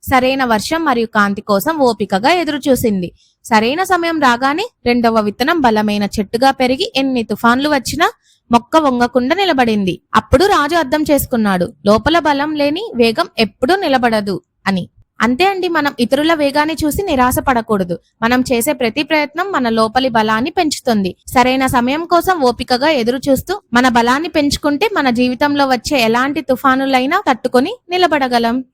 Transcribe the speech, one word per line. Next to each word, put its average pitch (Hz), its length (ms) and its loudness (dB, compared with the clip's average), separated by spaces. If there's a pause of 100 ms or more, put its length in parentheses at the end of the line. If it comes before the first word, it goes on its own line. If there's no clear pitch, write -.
సరైన 262 420 0
వర్షం 240 400 0
మరియు 233 220 0
కాంతి 202 360 0
కోసం 247 360 0
ఓపికగా 220 520 0
ఎదురుచూసింది. 269 800 0 (320)
సరైన 233 380 0
సమయం 339 380 0
రాగానే 269 460 0 (200)
రెండవ 233 340 2
విత్తనం 247 400 -4
బలమైన 214 480 0 (100)
చెట్టుగా 233 320 0
పెరిగి 262 460 -2
ఎన్ని 262 260 0
తుఫాన్లు 240 460 0
వచ్చినా 302 440 -2 (400)
మొక్క 233 240 2
వంగకుండా 254 580 2
నిలబడింది. 247 680 0 (140)
అప్పుడు 254 300 2
రాజు 339 320 2
అర్థం 311 260 0
చేసుకున్నాడు, 220 720 0 (140)
లోపల 220 320 2
బలం 302 360 -2
లేని 302 400 -2
వేగం 233 340 0 (100)
ఎప్పుడూ 254 380 0
నిలబడదు 233 640 -2 (260)
అని. 196 220 -4 (320)
అంతే 247 240 0
అండి, 381 240 0
మనం 285 320 -2
ఇతరుల 285 340 2
వేగాన్ని 302 500 0
చూసి 302 180 -2
నిరాశ 262 340 0 (120)
పడకూడదు. 208 500 -2 (240)
మనం 247 300 2
చేసే 233 200 0
ప్రతి 262 300 -2
ప్రయత్నం 311 500 -4
మన 277 160 -2
లోపలి 226 400 0
బలాన్ని 226 420 0
పెంచుతుంది. 240 680 -2 (120)
సరైన 262 380 2
సమయం 254 380 0
కోసం 339 360 0
ఓపికగా 247 480 0
ఎదురు 254 320 0 (100)
చూస్తూ 349 300 -2 (140)
మన 247 140 4
బలాన్ని 247 400 0
పెంచుకుంటే 294 640 0
మన 294 180 0
జీవితంలో 254 560 0
వచ్చే 262 360 0
ఎలాంటి 254 380 0
తుఫానులైనా 269 880 0
తట్టుకొని 254 440 0 (160)
నిలబడగలం. 262 840 0